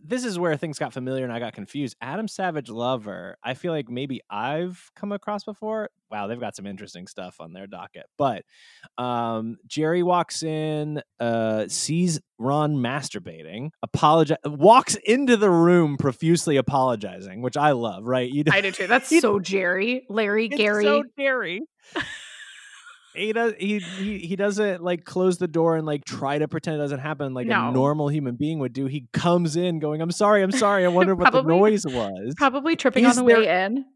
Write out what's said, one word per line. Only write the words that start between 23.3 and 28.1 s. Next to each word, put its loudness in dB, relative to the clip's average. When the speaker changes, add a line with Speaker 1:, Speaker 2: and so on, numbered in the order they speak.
Speaker 1:
does, 0
he, -2
he, -8
he -6
doesn't, 0
like, -2
close 2
the -2
door 2
and, -2
like, -2
try -4
to 0
pretend -6
it -2
doesn't -4
happen -6
like -6
a -2
Speaker 2:
No. 0
Speaker 1:
normal 2
human -2